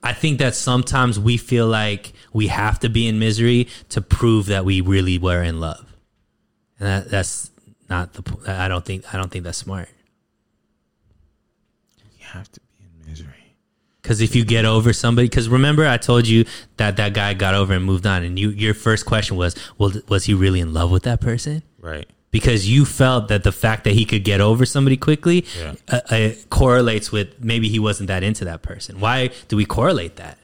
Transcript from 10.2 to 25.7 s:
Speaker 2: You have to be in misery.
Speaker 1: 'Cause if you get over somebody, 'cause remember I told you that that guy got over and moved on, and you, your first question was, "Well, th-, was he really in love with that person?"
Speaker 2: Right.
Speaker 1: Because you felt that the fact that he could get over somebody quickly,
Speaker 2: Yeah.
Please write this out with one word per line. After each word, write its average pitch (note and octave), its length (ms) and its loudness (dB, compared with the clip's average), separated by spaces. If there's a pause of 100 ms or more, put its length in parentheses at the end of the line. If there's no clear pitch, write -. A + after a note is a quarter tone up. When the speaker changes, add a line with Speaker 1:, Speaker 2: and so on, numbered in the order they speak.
Speaker 2:
You - 100 -20
have - 260 -18
to - 80 -20
be - 240 -20
in D#2+ 260 -20
misery. D2+ 220 -16 (680)
Speaker 1:
'Cause A2 200 0
if A2+ 140 2
you A#2+ 100 4
get A2+ 180 2
over A2+ 300 4
somebody, A#2+ 340 2
'cause A2+ 220 0
remember D3 360 4
I B2+ 120 2
told A#2+ 280 4
you A2+ 200 6 (320)
that G#2 180 0
that G#2 180 -2
guy G2+ 200 -2
got F#2+ 200 0
over G2 200 2
and F#2 100 0
moved F#2+ 240 0
on, F#2 160 0
and F2+ 160 -6
you, G#2 120 0
your G#2 220 -2
first A2 320 -2
question G#2+ 300 -2
was, F2 180 0 (240)
"Well, G2+ 140 2
th-, G#2 160 -8
was G2 160 0
he G#2+ 100 0
really F#2 280 2
in D#2+ 120 -4
love E2+ 160 0
with F#2 140 2
that A#2+ 160 0
person?" D3 420 -4 (180)
Speaker 2:
Right. D#2 280 -12 (240)
Speaker 1:
Because A2 360 2
you C#3 180 4
felt B2+ 420 0
that G#2 160 -2
the G2+ 80 2
fact A2 320 -2
that G#2 100 2
he A2 120 4
could G#2 180 -2
get G2 160 2
over A2+ 260 4
somebody C3+ 320 2
quickly, E3+ 480 0 (140)
Speaker 2:
Yeah. D#2+ 140 -10 (160)